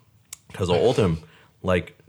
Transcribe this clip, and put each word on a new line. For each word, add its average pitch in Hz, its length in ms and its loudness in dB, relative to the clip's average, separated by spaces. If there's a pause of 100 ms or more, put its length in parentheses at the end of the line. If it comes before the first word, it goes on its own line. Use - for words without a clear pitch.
(520)
'cause 92 160 -4
of 87 80 2
Oldhim. 98 420 2 (440)
Like, 90 340 -2 (120)